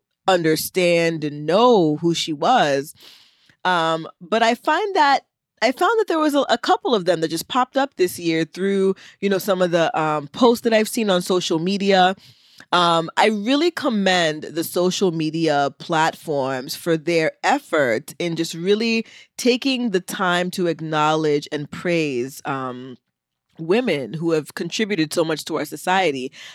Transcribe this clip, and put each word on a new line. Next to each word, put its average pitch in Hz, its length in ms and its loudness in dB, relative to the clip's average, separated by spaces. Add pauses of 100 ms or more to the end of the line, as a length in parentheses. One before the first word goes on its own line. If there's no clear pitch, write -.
(280)
understand 170 960 2
and 147 220 -8
know 185 500 4
who 170 180 0
she - 180 -6
was. 156 600 0 (720)
Um, 165 440 0 (120)
but 214 220 0
I 233 140 2
find 370 400 0
that, 285 300 4 (340)
I 226 100 2
found 370 300 2
that 403 80 0
there 330 100 0
was 302 160 2
a, 277 140 2
a 233 100 2
couple 349 380 0
of 180 80 0
them 170 160 2
that 160 80 0
just 160 180 -6
popped 254 300 -2
up 269 180 -2
this 180 240 -2
year 165 260 0
through, 190 520 0 (240)
you 196 80 0
know, 196 100 0
some 185 240 0
of 180 80 2
the, 165 260 2
um, 151 320 -2
posts 240 360 2
that 233 80 2
I've 220 160 2
seen 214 220 -2
on 180 120 2
social 180 380 0
media. 190 560 2 (560)
Um, 170 440 2
I 190 100 6
really 240 440 2
commend 185 760 0
the 160 200 -6
social 180 480 0
media 156 680 0
platforms 143 960 -2
for 165 220 -2
their 160 360 0 (120)
effort 151 760 0
in 170 160 -4
just 160 200 -6
really 220 500 0 (320)
taking 247 540 0
the 185 100 0
time 180 520 -2
to 185 140 -2
acknowledge 156 840 0
and 147 180 -6
praise, 143 760 -2
um, 131 500 -8 (600)
women 160 560 -2
who 165 160 -4
have 156 240 -2
contributed 175 580 -4
so 175 100 0
much 160 220 -4
to 165 120 -6
our 143 100 -4
society. 156 680 -2 (220)